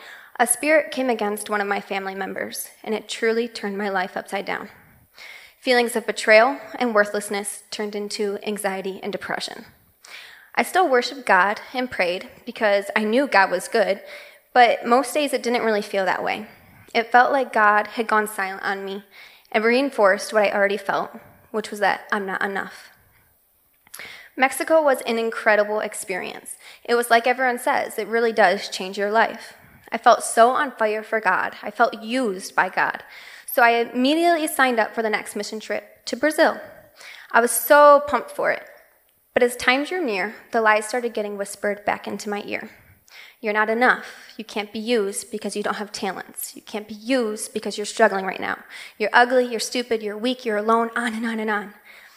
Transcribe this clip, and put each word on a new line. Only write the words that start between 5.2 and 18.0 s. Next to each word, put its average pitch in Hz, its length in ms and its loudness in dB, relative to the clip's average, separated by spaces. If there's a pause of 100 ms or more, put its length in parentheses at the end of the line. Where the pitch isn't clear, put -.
Feelings 240 320 2
of 220 100 -2
betrayal 226 520 6 (180)
and 240 180 -2
worthlessness 208 800 0
turned 208 240 -8
into 208 500 -4
anxiety 190 560 -6
and 196 120 -6
depression. - 500 -8 (920)
I 240 60 2
still 339 280 2
worshiped 247 360 0
God 196 360 4 (120)
and 254 160 -4
prayed 185 380 -2 (180)
because 202 520 0
I 214 80 2
knew 240 220 2
God 190 220 6
was 185 200 -4
good, 202 320 0 (520)
but 240 320 6
most 247 280 2
days 294 180 0
it 240 100 -2
didn't 240 220 -2
really 220 180 0
feel 196 220 -4
that - 180 -2
way. - 260 -4 (460)
It 226 200 0
felt 247 180 8
like 262 220 -2
God 214 340 4
had 226 200 -4